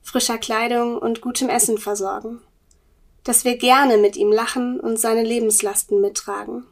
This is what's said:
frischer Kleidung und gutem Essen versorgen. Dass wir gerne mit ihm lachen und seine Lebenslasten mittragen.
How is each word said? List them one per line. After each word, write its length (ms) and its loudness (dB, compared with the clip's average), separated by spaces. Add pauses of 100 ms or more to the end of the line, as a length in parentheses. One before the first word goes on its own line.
frischer 380 -4
Kleidung 580 -2
und 240 -4
gutem 260 -4
Essen 300 0
versorgen. 640 -6 (800)
Dass 220 0
wir 100 2
gerne 420 4
mit 200 4
ihm 140 2
lachen 480 -2
und 200 -2
seine 220 2
Lebenslasten 800 0
mittragen. 720 -4